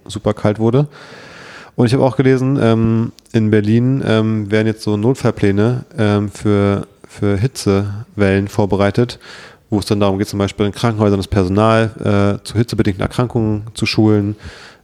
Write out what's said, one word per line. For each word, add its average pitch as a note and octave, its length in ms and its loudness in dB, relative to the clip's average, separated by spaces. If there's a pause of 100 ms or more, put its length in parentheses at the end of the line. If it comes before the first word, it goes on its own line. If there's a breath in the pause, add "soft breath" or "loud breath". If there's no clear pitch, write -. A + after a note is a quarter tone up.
super G#2 280 -4
kalt G#2 260 -2
wurde. A#2+ 280 2 (920 loud breath)
Und B2 80 4
ich A2+ 80 2
habe C3 100 2
auch C3 140 0
gelesen, C3 440 2
ähm, A2+ 500 2 (200)
in A2 180 2
Berlin, A2+ 560 2
ähm, A2 460 0
werden A2 160 2
jetzt A2 160 -4
so G#2 140 0
Notfallpläne, A2 880 0 (120)
ähm, G#2 320 2
für, G2+ 560 0 (220)
für G2+ 300 -2
Hitzewellen G2+ 1120 -2
vorbereitet, G2+ 680 0 (500 loud breath)
wo G#2+ 100 0
es F#2 60 -4
dann G2+ 160 0
darum G2 180 2
geht, G#2 80 -2
zum G2+ 120 -4
Beispiel G2+ 260 -2
in G2 80 -2
Krankenhäusern G#2+ 440 0
das F#2+ 120 -4
Personal, G#2 1120 0
äh, - 40 -20
zu - 120 -8
hitzebedingten G#2+ 440 -2
Erkrankungen A2 720 -2
zu - 120 -6
schulen, G#2+ 500 2 (480 loud breath)